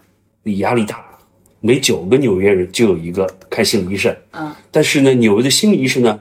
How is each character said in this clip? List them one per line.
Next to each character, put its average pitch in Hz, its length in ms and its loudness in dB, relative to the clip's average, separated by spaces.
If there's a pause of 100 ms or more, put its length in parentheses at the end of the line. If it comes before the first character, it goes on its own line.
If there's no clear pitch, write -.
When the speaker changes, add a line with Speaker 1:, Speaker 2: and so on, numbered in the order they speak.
(580)
Speaker 1:
压 101 160 -2
力 113 120 0
大， - 160 -12 (600)
每 123 180 2
九 95 240 -2
个 104 140 2
纽 107 240 0
约 101 100 4
人 90 220 0
就 113 160 2
有 87 80 0
一 82 120 -8
个 95 160 -2 (240)
看 113 140 -2
心 95 260 -2
理 98 40 -6
医 98 40 -6
生。 - 160 -2 (180)
Speaker 2:
嗯。 151 220 -12 (160)
Speaker 1:
但 156 140 2
是 151 160 0
呢， 135 140 4
纽 113 240 2
约 120 60 2
的 135 60 0
心 208 220 2
理 180 60 2
医 131 100 -2
生 127 160 0
呢， 110 180 0